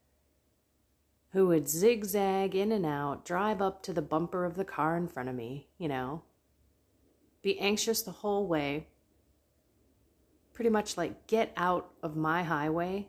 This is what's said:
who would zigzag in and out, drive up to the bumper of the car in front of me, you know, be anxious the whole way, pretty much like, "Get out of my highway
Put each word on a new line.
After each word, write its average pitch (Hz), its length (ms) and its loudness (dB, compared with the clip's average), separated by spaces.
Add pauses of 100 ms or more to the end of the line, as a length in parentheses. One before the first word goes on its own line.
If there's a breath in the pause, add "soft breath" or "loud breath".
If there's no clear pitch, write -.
(1300)
who 190 160 6
would 151 200 4
zigzag 196 840 2
in 208 180 2
and 196 140 2
out, 143 380 -2
drive 196 360 0
up 190 220 -2
to 190 100 -8
the 165 100 -2
bumper 170 420 -2
of 175 120 -2
the 190 80 -2
car 160 320 0
in 175 120 -2
front 127 200 -8
of 127 60 -6
me, 127 420 -10
you 170 120 -6
know, 135 340 -4 (1200)
be 196 160 0
anxious 214 440 0
the - 80 -8
whole 202 360 0
way, 151 400 0 (1700)
pretty 233 180 2
much 208 260 0
like, - 300 -6
"Get - 300 0
out 180 360 0 (100)
of 156 140 -6
my 160 280 2
highway 170 640 -2